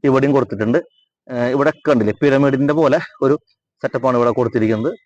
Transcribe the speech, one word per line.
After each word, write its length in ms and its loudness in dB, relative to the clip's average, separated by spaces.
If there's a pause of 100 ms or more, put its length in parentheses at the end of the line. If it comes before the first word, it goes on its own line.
ഇവിടെയും 280 2
കൊടുത്തിട്ടുണ്ട്. 420 -2 (540)
ഏഹ്, 220 -2
ഇവിടെയൊക്കെ 340 -2
കണ്ടില്ലേ, 340 2
പിരമിഡിന്റെ 580 2
പോലെ 180 2 (260)
ഒരു 100 2 (480)
സെറ്റപ്പാണ് 360 -2
ഇവിടെ 200 2
കൊടുത്തിരിക്കുന്നത്. 540 -2 (140)